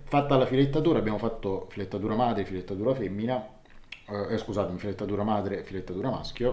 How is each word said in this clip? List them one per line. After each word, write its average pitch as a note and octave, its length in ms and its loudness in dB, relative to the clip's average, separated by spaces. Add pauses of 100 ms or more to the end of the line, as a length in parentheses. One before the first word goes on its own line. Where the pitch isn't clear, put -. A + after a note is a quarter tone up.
fatta C#3+ 320 4
la B2+ 100 6
filettatura, C#3 520 4
abbiamo G#2+ 200 0
fatto G2+ 520 -2
filettatura G2+ 440 -2
madre, A2+ 300 2
filettatura G2 500 -2
femmina, A2+ 520 -2 (640)
eh, G2+ 260 -2
eh, A2 40 0
scusatemi, F#2 400 -2
filettatura G2+ 440 -2
madre G2+ 380 0
e - 20 -6
filettatura F#2+ 480 -4
maschio. A#2+ 420 -2